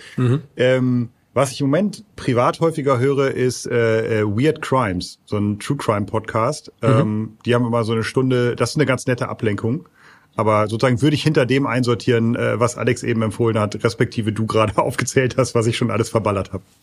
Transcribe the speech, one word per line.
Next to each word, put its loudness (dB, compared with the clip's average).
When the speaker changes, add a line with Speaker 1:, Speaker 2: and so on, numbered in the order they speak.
Speaker 1:
Mhm. 2
Speaker 2:
Ähm, 2
was 0
ich -10
im 2
Moment 0
privat 0
häufiger 0
höre, 2
ist, -2
äh, 0
äh, 0
Weird 0
Crimes, -2
so -6
ein 0
True -4
Crime -2
Podcast. -4
Speaker 1:
Mhm. 2
Speaker 2:
Ähm, 0
die 2
haben 2
immer 0
so -2
eine 0
Stunde, 0
das 0
ist -10
eine 2
ganz 0
nette -2
Ablenkung. -4
Aber 2
sozusagen 0
würde 4
ich -4
hinter 2
dem 2
einsortieren, 2
äh, -2
was 0
Alex 0
eben -2
empfohlen 0
hat, -2
respektive -2
du -2
gerade 0
<laughs> -
aufgezählt 0
hast, 0
was 2
ich 0
schon -2
alles -2
verballert -2
habe. -8